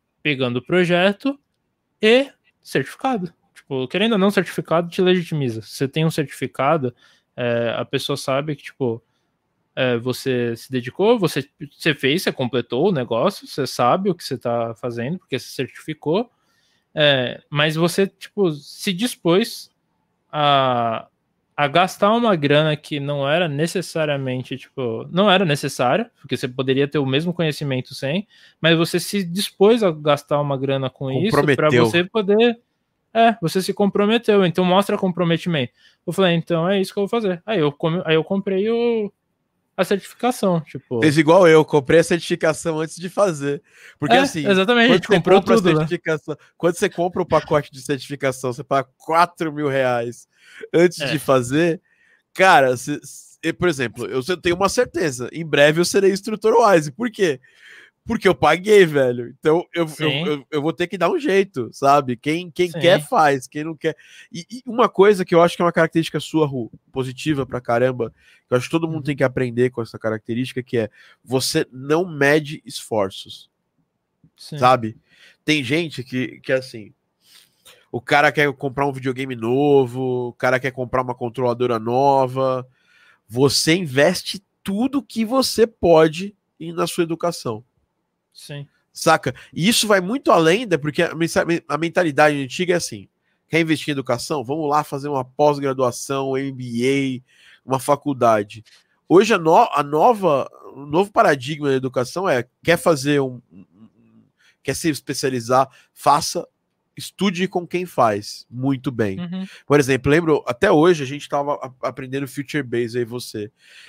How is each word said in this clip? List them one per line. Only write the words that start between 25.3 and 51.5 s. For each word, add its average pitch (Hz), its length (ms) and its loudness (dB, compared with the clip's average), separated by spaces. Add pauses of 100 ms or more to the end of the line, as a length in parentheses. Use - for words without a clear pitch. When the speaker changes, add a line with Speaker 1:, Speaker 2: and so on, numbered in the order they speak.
Speaker 1:
era 190 140 4
necessária, 143 640 -2 (100)
porque 131 160 -6
você 135 120 -4
poderia 135 400 0
ter 156 100 -4
o 139 80 -2
mesmo 151 260 -2
conhecimento 147 640 -4
sem, 151 320 -6 (340)
mas 165 160 4
você 165 220 0
se 196 240 -4
dispôs 202 600 0
a 180 80 2
gastar 147 480 -2
uma 143 180 -2
grana 135 320 -2
com 135 200 -8
isso 135 200 -2 (240)
pra 151 160 2
Speaker 2:
Comprometeu. 123 160 6
Speaker 1:
você 170 180 2
poder, 220 540 0 (560)
é, 226 260 4
você 180 220 -2
se 190 120 -4
comprometeu, 208 720 2
então 180 180 0
mostra 196 340 2
comprometimento. 170 760 -2 (340)
Eu 175 60 -6
falei, 180 240 2
"Então 165 320 -2
é 196 120 0
isso 185 120 -4
que - 60 -8
eu 202 80 -2
vou - 20 -4
fazer." 202 380 -4
Aí 214 140 -2
eu 147 120 2
come-, 165 320 -4
aí 160 100 0
eu 160 80 2
comprei 196 480 -2
o, 233 420 -2 (640)
a 190 80 0
certificação, 196 760 -2
tipo 131 400 -8
Speaker 2:
Fez 147 180 4
igual 165 300 8
eu, 156 160 8
comprei 151 360 4
a 160 40 6
certificação 165 760 -2
antes 160 160 -8
de 175 120 -10
fazer. 147 520 -2 (380)
Porque 208 160 0
Speaker 1:
É, 262 60 6
Speaker 2:
assim, 180 260 -2
Speaker 1:
exatamente, 202 400 2
Speaker 2:
quando 262 40 4
Speaker 1:
a 247 80 6
gente - 100 -8
Speaker 2:
você 202 80 4
Speaker 1:
comprou 185 240 4
Speaker 2:
compra 214 140 2
a - 20 6
Speaker 1:
tudo, 180 180 2
né? 156 60 2
Speaker 2:
certificação, 160 560 -4 (200)
quando 170 200 0
você 196 120 0
compra 180 340 -2
o 165 40 -6
pacote 151 460 0
de 135 100 -18
certificação, 135 720 -6
você 131 100 -12
paga 135 340 -2
quatro 165 560 0
mil 147 160 -4
reais 123 600 -2 (440)
antes 170 280 4
Speaker 1:
É. 143 100 -4
Speaker 2:
de 151 80 -2
fazer, 139 640 0 (520)